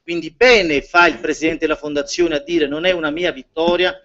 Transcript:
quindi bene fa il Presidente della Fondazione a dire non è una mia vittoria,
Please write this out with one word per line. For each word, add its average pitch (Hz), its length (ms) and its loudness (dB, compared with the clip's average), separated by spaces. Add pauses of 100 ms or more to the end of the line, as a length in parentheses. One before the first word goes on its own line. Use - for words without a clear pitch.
quindi 165 280 -8
bene 190 500 4
fa 175 280 2
il 151 100 -2
Presidente 156 480 -4
della 151 100 0
Fondazione 151 600 -2
a 143 60 -4
dire 160 240 0
non 156 200 -4
è 185 60 2
una 160 180 -2
mia 165 220 -2
vittoria, 170 720 -2